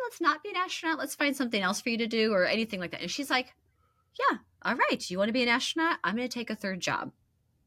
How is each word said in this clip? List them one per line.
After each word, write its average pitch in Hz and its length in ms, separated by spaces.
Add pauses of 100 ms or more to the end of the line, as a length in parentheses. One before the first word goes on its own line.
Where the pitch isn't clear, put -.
let's 480 160
not 311 220
be 415 80
an 381 60
astronaut, 330 420
let's 277 160
find 285 220
something 233 260
else 190 180
for 247 100
you 233 80
to 233 100
do," 220 240
or 185 120
anything 202 360
like 170 100
that. - 120
And 175 80
she's 277 200
like, 254 240 (640)
"Yeah, 466 200 (240)
all 202 120
right. 370 360
You 180 80
wanna 208 140
be 254 100
an 240 60
astronaut? 311 540
I'm 180 140
gonna 247 120
take 240 220
a 220 60
third 190 240
job." - 320 (540)